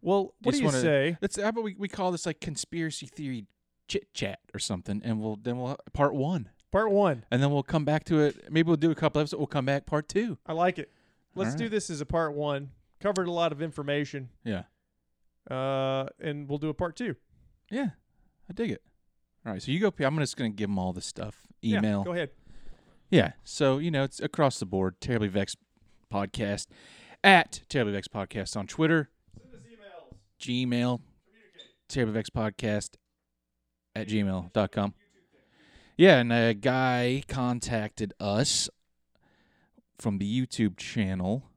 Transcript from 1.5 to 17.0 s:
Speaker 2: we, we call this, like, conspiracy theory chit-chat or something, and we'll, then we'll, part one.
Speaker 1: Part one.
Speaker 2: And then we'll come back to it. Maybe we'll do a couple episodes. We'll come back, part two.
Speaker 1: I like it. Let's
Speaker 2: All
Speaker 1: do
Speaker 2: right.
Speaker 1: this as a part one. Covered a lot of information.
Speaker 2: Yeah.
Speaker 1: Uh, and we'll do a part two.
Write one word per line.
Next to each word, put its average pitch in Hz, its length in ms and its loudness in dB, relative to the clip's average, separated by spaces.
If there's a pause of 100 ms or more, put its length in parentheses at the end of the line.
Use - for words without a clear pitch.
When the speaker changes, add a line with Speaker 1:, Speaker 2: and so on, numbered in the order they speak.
Speaker 2:
we, 196 120 -6
we 196 120 -6
call 185 240 -2
this, 165 140 -6
like, 160 120 -6
conspiracy 156 680 -6
theory 127 400 -8 (420)
chit-chat - 500 -6 (140)
or 101 60 -8
something, 101 440 -4
and 110 160 0
we'll, 107 160 -2
then 120 220 -4
we'll, 127 180 -4 (180)
part 143 200 4
one. 143 360 -2 (220)
Speaker 1:
Part 214 200 2
one. 185 380 4
Speaker 2:
And 123 140 4
then 143 80 4
we'll 143 120 2
come 160 200 2
back 151 220 0
to 160 160 4
it. - 280 0
Maybe 160 180 4
we'll 170 100 6
do 160 140 4
a 147 40 2
couple 151 240 2
episodes. 151 180 -2
We'll 147 100 -2
come 139 180 -2
back, 139 200 0
part 151 220 -2
two. 208 380 -2
Speaker 1:
I 165 80 -6
like 175 260 2
it. 143 120 -12 (420)
Let's 117 200 -2
Speaker 2:
All 147 40 -4
Speaker 1:
do 226 80 -2
Speaker 2:
right. 220 60 -4
Speaker 1:
this 214 180 -2
as 156 100 -6
a 147 60 -4
part 160 300 0
one. 143 340 -4 (320)
Covered 190 260 0
a 175 40 -4
lot 170 200 2
of 143 100 -8
information. 143 680 -4 (160)
Speaker 2:
Yeah. 98 180 -4 (880)
Speaker 1:
Uh, 135 540 -2 (160)
and 147 260 -8
we'll 143 120 -4
do 156 100 -4
a 151 40 -4
part 170 220 -6
two. 214 220 -6 (520)